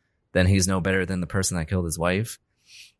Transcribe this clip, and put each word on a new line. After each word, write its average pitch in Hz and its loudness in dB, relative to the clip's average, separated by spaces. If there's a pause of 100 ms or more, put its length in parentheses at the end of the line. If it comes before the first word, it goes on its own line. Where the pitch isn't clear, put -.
(320)
then 92 4
he's 92 4
no 95 0
better 95 0
than 90 -4
the 87 -4
person 92 -2
that 80 -4
killed 92 0
his 82 -6
wife. 92 -2 (600)